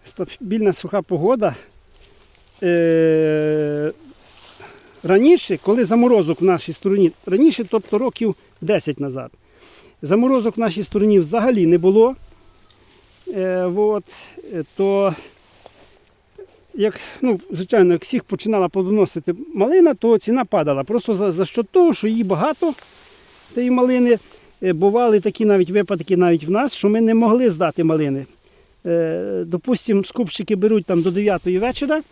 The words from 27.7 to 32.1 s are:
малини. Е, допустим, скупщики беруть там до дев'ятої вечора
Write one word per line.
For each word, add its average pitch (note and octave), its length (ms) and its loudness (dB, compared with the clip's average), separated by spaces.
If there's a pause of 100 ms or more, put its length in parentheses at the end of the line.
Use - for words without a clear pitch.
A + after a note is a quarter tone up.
малини. D3 420 0 (600)
Е, F3 600 -4
допустим, G3 600 -2
скупщики G3+ 500 -6
беруть G#3 300 0
там F3 160 0
до F3+ 100 0
дев'ятої F#3 480 -2
вечора C4 420 -4 (100)